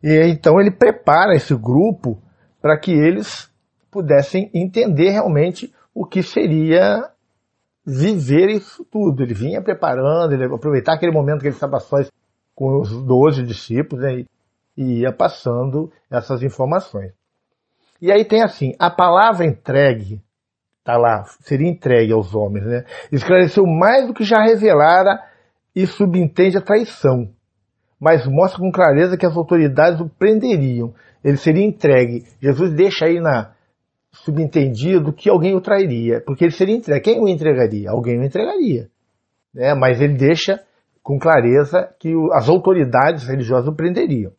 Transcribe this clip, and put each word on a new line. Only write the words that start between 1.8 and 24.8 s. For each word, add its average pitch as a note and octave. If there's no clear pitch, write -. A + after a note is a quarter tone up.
pra D3+
que F3+
eles E3+
pudessem F#3
entender F#3
realmente F3+
o G#3
que -
seria F3+
viver D#3
isso -
tudo. D#3+
Ele A#2+
vinha B2+
preparando, D#3+
ele C3
aproveitar C3+
aquele E3
momento D3+
que C#3
ele C#3+
estava C#3
sós C#3
com C3+
os G2+
doze C3
discípulos, B2
né, C3+
e, B2
e B2+
ia B2+
passando C3
essas B2
informações. C3
E E3+
aí G#3
tem A3
assim, C#3
a F3
palavra F#3
entregue, A#2+
tá A#2+
lá, A2+
seria C#3+
entregue B2
aos G#2
homens, G#2
né? A#2+
Esclareceu F3+
mais F#3+
do A#3
que A3
já G#3+
revelara F#3+